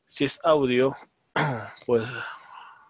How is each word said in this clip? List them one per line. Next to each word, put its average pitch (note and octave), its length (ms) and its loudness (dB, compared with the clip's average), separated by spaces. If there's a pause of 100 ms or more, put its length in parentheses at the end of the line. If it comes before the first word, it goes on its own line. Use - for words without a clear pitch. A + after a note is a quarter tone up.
Si - 200 -2
es - 180 -4
audio, C3+ 520 4 (400)
<clears throat> A#2+ 500 -4
pues, A#2 220 2 (840)